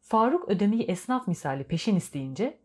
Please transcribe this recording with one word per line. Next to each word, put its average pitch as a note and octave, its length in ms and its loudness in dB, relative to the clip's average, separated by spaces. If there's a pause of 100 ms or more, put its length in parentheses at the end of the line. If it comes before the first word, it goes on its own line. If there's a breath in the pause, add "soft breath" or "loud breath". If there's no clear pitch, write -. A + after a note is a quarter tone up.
Faruk A#3 480 2
ödemeyi G#3 340 2
esnaf B3 440 -2
misali C#3 360 -2
peşin F3+ 320 0
isteyince C#3+ 680 -4